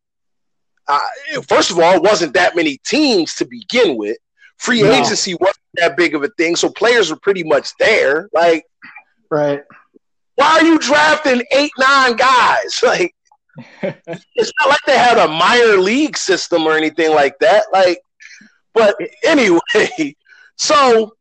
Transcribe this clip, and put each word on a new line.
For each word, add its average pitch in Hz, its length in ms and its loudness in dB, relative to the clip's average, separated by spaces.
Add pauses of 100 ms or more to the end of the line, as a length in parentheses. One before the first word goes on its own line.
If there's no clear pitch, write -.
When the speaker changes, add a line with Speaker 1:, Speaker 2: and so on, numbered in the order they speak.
(880)
Speaker 1:
Uh, 143 120 -2 (500)
first 269 220 0
of 180 80 -4
all, 175 160 4
it 175 80 0
wasn't 175 320 0
that 180 200 0
many 160 240 -4
teams 233 580 -2
to - 80 -4
begin 139 520 -2
with. 107 200 -8 (420)
Free 233 240 -2
Speaker 2:
No. 202 100 4
Speaker 1:
agency 226 420 -2
wasn't - 240 -2 (160)
that 165 220 -2
big 165 180 -2
of 147 80 -4
a 143 60 -4 (100)
thing, 165 160 -2
so 160 160 -2
players 220 400 0
were 156 80 -10
pretty 190 240 -4
much 151 360 -2
there. 175 540 0
Like, 165 320 0 (640)
Speaker 2:
Right. 147 340 -2 (720)
Speaker 1:
why 311 240 2
are 320 60 4
you 320 140 4
drafting 294 640 0 (100)
eight, 294 260 0
nine 262 380 2
guys? 262 640 0
<laughs> - 40 -2
Like, - 320 0 (400)
Speaker 3:
<laughs> - 280 -18
Speaker 1:
it's 190 800 -8
not 285 80 0
like 294 180 0
they 277 100 2
had 233 220 2
a 175 100 2
minor 202 500 2
league 226 380 -2
system 175 460 -2
or 156 100 0
anything 156 380 -2
like 147 300 0
that. 175 300 2
Like, 185 300 0 (720)
but 214 240 2 (260)
anyway, 233 380 2 (160)
<laughs> - 800 -6
so, 240 640 2